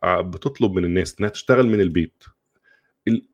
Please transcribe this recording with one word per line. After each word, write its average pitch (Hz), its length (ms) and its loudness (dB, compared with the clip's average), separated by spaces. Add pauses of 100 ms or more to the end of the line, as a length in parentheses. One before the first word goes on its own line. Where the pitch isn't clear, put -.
آه، 90 160 2
بتطلب 95 520 -2
من 90 120 0
الناس 87 360 -2
إنها 104 100 -2
تشتغل 127 380 2
من 107 120 2
البيت، 85 440 -2 (840)
ال-، 113 260 -4